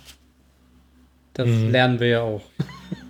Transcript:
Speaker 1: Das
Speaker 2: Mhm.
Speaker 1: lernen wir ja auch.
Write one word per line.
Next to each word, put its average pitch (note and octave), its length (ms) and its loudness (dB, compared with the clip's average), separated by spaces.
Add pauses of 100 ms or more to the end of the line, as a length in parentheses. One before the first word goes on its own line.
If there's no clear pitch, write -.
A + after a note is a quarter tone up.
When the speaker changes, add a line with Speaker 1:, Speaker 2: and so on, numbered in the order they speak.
(1300)
Speaker 1:
Das B2+ 120 -2
Speaker 2:
Mhm. A2+ 240 2
Speaker 1:
lernen B2+ 300 4
wir A#2+ 80 2
ja A#2 140 2
auch. G#2+ 200 -6 (680)